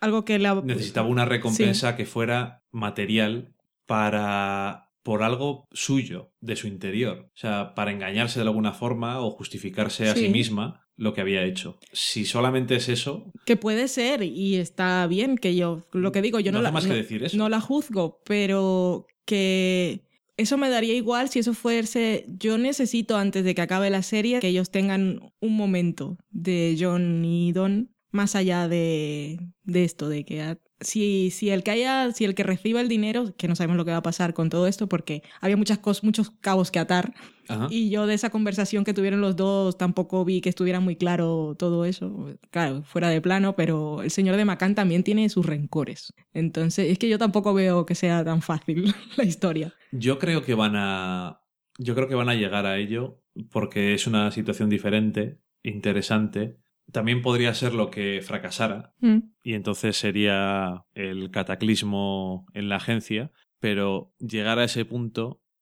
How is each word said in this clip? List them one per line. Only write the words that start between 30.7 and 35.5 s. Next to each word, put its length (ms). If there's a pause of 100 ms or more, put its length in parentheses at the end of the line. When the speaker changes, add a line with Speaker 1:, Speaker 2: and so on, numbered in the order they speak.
Speaker 1:
si, 500
si 180
el 140
que 80
haya, 400
si 140
el 100
que 80
reciba 360
el 80
dinero, 480
que 120
no 80
sabemos 200
lo 100
que 60
va 60
a 60
pasar 320
con 160
todo 160
esto, 200
porque 360 (180)
había 160